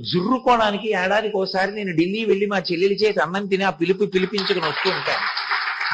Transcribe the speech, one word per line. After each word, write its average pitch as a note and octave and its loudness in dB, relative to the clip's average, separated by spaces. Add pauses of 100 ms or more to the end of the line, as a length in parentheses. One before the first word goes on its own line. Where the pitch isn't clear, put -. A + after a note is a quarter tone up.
జుర్రుకోవడానికి A3 2
ఏడాదికి G3+ 0
ఒకసారి F#3+ 0
నేను F#3+ -4
ఢిల్లీ G3 2
వెళ్ళి G3+ 2
మా G3+ -2
చెల్లెలి F3+ 0
చేతి G3 2
అన్నం F#3 -2
తిని F#3+ 0
ఆ F#3+ 2
పిలుపు F#3 0
పిలిపించుకుని F#3 0
వస్తూ D#3+ -2
ఉంటాను. - -2 (680)